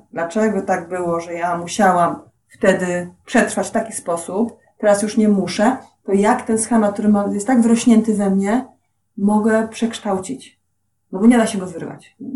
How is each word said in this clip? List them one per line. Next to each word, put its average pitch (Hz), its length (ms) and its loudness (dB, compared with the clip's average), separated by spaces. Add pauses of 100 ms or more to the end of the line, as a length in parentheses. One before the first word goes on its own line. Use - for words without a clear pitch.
(120)
Dlaczego 196 500 -2
tak 180 260 -4
było, 175 320 -4
że 170 140 -10
ja 175 240 -4
musiałam 175 600 0 (280)
wtedy 180 680 -2 (100)
przetrwać 202 440 0
w - 40 -10
taki - 200 -4
sposób, 180 640 -6 (220)
teraz 202 240 2
już 214 140 -6
nie 214 120 4
muszę, 208 480 0 (280)
to 202 80 -4
jak 202 300 2
ten 220 160 0
schemat, 220 340 0
który 208 160 -2
ma, 202 180 2
jest 202 200 -4
tak 247 140 4
wrośnięty 226 540 4
we 196 160 0
mnie, 202 360 0 (500)
mogę 214 520 2
przekształcić? - 920 -6 (520)
No 185 80 -6
bo 220 60 4
nie 240 120 8
da 220 80 2
się 196 120 -6
go 180 80 -6
wyrwać, 160 500 -14 (200)